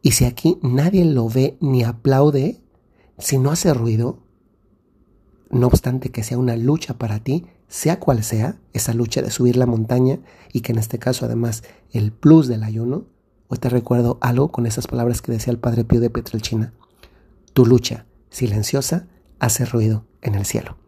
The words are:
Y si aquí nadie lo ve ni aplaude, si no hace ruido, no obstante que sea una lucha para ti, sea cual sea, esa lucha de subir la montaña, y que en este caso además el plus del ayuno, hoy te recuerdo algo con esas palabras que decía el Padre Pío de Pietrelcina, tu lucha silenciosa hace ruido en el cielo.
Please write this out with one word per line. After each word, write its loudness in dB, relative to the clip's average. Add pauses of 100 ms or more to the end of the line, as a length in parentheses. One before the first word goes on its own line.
Y 4
si 2
aquí 0
nadie 2
lo 0
ve 0
ni 0
aplaude, 0 (560)
si -2
no 2
hace 2
ruido, -2 (1300)
no 2
obstante 2
que -8
sea -6
una 0
lucha -2
para -4
ti, -4 (220)
sea -2
cual 0
sea, -2 (140)
esa -4
lucha -2
de -4
subir 4
la 4
montaña, 2 (340)
y -2
que -6
en 0
este -4
caso -4
además -4 (280)
el -2
plus 6
del -4
ayuno, -4 (460)
hoy -8
te -4
recuerdo 0
algo 2
con -4
esas -4
palabras -2
que -6
decía -4
el -2
Padre 0
Pío 4
de 0
Pietrelcina, -6 (800)
tu 6
lucha 2 (240)
silenciosa -4 (320)
hace -2
ruido 0 (160)
en -4
el -2
cielo. -8 (100)